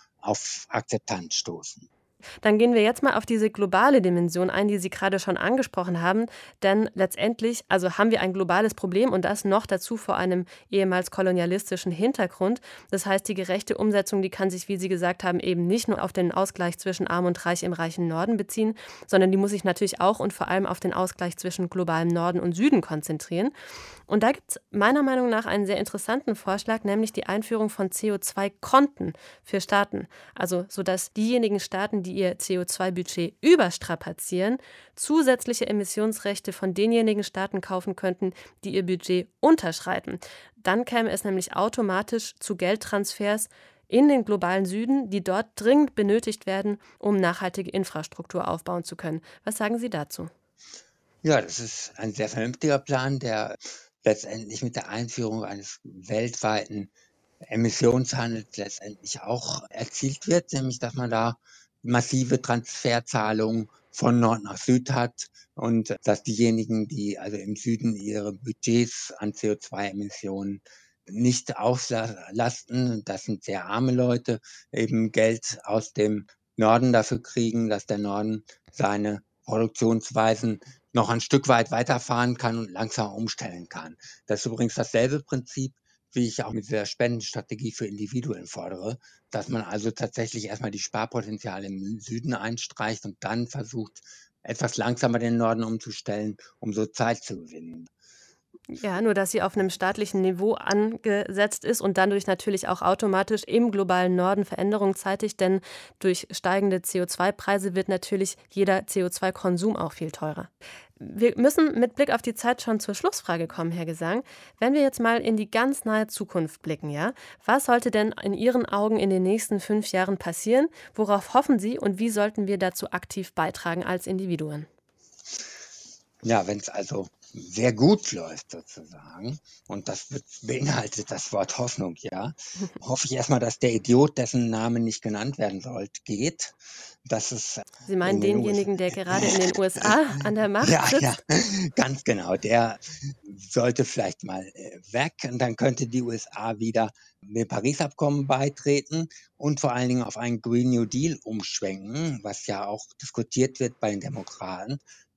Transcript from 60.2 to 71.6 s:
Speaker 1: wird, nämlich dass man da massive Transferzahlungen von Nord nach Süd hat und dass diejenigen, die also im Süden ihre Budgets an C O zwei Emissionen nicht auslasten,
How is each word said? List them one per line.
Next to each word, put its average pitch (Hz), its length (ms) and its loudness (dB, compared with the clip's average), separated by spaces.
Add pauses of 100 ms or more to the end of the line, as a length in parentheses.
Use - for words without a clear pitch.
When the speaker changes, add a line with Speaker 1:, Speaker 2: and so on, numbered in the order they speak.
Speaker 1:
wird, 175 260 2
nämlich 131 260 -2
dass 117 140 -6
man 123 160 -4
da 117 280 0 (440)
massive 123 600 2
Transferzahlungen 113 1300 0 (220)
von 120 280 4
Nord 113 240 4
nach 98 140 -10
Süd 127 340 2
hat 123 360 -2 (280)
und 113 480 0
dass 101 200 2
diejenigen, 110 640 2
die 104 320 -4
also 104 160 -8
im 101 200 -6
Süden 113 400 -2
ihre 104 380 -4
Budgets 117 840 -2
an 104 160 -4
C - 180 -2
O 104 40 0
zwei 101 340 -8
Emissionen 98 720 -8 (480)
nicht 120 480 0
auslasten, 117 1500 -2